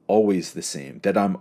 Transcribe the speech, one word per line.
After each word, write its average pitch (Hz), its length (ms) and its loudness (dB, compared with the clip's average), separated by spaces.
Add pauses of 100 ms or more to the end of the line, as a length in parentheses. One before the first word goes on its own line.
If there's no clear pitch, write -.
always 101 460 2
the 87 100 -12
same, 69 400 -12
that 98 140 0
I'm 98 240 0